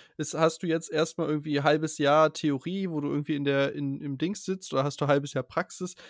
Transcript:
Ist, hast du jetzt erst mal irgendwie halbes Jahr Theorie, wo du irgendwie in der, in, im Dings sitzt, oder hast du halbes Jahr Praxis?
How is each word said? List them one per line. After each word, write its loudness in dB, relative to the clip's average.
Ist, -6
hast 2
du -4
jetzt 0
erst 0
mal -2
irgendwie 0
halbes 2
Jahr 6
Theorie, -2
wo -2
du -2
irgendwie -2
in -2
der, 2
in, -4
im -6
Dings -4
sitzt, -6
oder 2
hast -4
du 0
halbes 2
Jahr -2
Praxis? -6